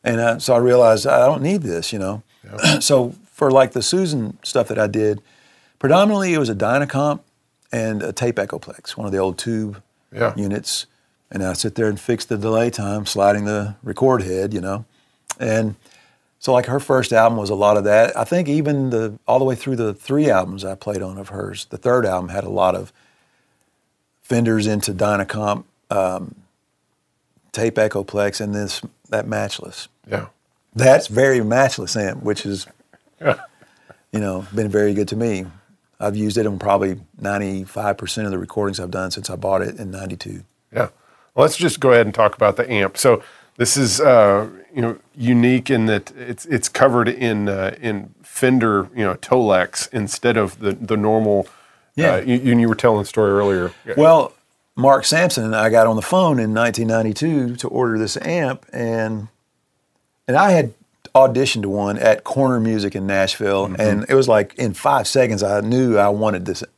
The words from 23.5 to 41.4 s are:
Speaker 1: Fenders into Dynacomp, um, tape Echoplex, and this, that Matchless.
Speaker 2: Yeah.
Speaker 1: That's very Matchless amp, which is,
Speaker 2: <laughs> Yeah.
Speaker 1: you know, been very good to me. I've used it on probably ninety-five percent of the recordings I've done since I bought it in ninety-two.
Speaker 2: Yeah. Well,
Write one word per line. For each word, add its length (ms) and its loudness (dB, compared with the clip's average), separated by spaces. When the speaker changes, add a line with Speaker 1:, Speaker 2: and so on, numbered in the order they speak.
Speaker 1:
Fenders 460 0
into 260 -2
Dynacomp, 720 -2
um, 440 -4
tape 240 -4
Echoplex, 680 -2
and 140 -6
this, 260 -6
that 180 -4
Matchless. 600 -8
Speaker 2:
Yeah. 180 -6
Speaker 1:
That's 340 4
very 360 2
Matchless 520 0
amp, 280 -4
which 220 -4
is, 200 -8
Speaker 2:
<laughs> 280 -20
Yeah. 180 0
Speaker 1:
you 80 -4
know, 340 -4
been 160 -2
very 240 2
good 160 -2
to 60 -6
me. 300 -4
I've 180 -4
used 200 -2
it 80 0
on 140 -4
probably 400 0
ninety-five 760 -6
percent 300 -8
of 40 -4
the 60 -4
recordings 440 -6
I've 100 -10
done 200 -6
since 180 -10
I 80 -10
bought 240 -2
it 180 -6
in 120 -12
ninety-two. 520 -12
Speaker 2:
Yeah. 160 -2
Well, 120 4